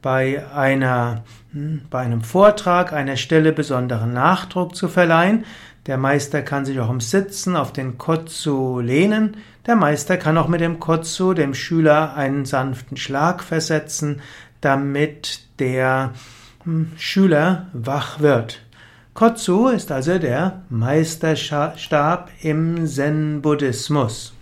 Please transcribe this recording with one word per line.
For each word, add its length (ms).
bei 500
einer, 720
hm, 300
bei 80
einem 240
Vortrag 680
einer 220
Stelle 360
besonderen 600
Nachdruck 640
zu 120
verleihen. 580
Der 120
Meister 440
kann 240
sich 140
auch 100
im 120
Sitzen 540
auf 180
den 240
Kotsu 800
lehnen. 580
Der 100
Meister 420
kann 200
auch 100
mit 140
dem 180
Kotsu 540
dem 200
Schüler 640
einen 300
sanften 520
Schlag 460
versetzen, 760
damit 800
der, 520
hm, 340
Schüler 760
wach 480
wird. 400
Kotsu 540
ist 240
also 280
der 500
Meisterstab 1600
im 460
Zen-Buddhismus. 1500